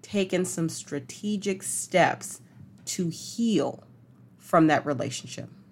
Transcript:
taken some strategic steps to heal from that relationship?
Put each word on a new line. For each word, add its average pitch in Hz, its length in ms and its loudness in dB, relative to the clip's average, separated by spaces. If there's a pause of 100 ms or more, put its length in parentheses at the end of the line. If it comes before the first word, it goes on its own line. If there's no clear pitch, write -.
taken 185 420 0
some 170 240 -2
strategic 196 920 -6
steps - 760 0 (440)
to 175 240 -4
heal - 760 -2 (520)
from 165 300 6
that 151 180 4
relationship? 123 640 -6 (240)